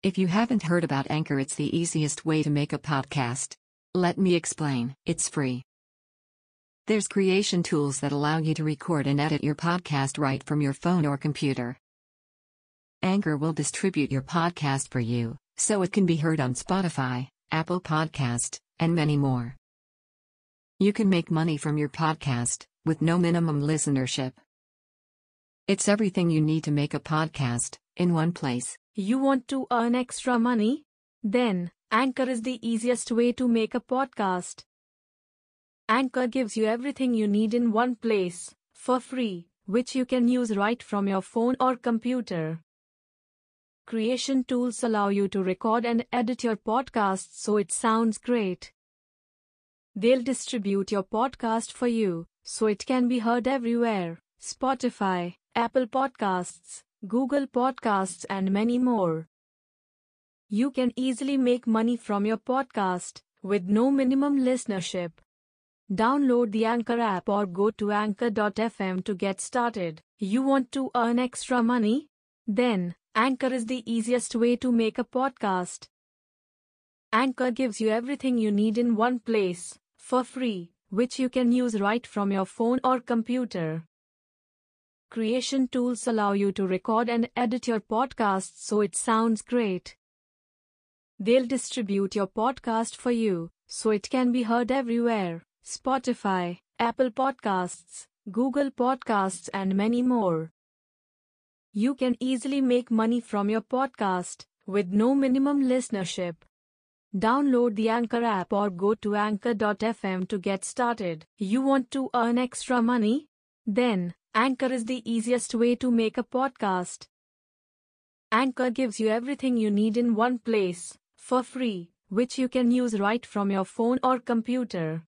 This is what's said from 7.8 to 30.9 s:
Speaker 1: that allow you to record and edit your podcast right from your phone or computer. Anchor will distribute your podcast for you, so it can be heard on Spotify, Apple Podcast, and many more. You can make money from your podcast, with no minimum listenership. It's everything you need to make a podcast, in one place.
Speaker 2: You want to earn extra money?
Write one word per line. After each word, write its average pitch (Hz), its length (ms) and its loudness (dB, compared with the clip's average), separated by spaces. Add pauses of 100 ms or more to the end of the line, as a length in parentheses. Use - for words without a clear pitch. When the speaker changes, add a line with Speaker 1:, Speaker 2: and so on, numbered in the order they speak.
Speaker 1:
that 143 120 -2
allow 147 260 0
you 156 160 0
to 156 100 -4
record 151 440 -2
and 143 120 2
edit 151 220 0
your 147 140 0
podcast 151 600 -2
right 135 240 0
from 151 180 -2
your 139 120 0
phone 175 320 2
or 143 140 0
computer. 135 580 -2 (1300)
Anchor 185 340 0
will 156 160 0
distribute 151 580 -2
your 131 120 -2
podcast 151 640 -2
for 131 120 -4
you, 117 360 -2 (200)
so 208 260 0
it 180 100 -2
can 196 140 4
be 170 100 2
heard 156 240 0
on 123 140 0
Spotify, 135 760 -2 (220)
Apple 165 300 -2
Podcast, 147 800 -2 (180)
and 165 160 2
many 151 220 2
more. 131 400 0 (1200)
You 202 140 4
can 208 160 0
make 170 220 2
money 160 260 0
from 151 200 -2
your 147 120 -2
podcast, 139 800 -2 (180)
with 160 180 0
no 165 160 2
minimum 170 440 2
listenership. 139 680 0 (1300)
It's 196 220 0
everything 190 420 2
you 156 100 4
need 156 240 2
to 147 60 -2
make 147 240 0
a 143 60 -2
podcast, 139 800 -4 (180)
in 175 180 2
one 165 180 2
place. 123 460 -4 (160)
Speaker 2:
You 214 240 0
want 269 300 0
to 269 240 -4
earn 240 220 2
extra 247 440 -2
money? 240 460 2 (380)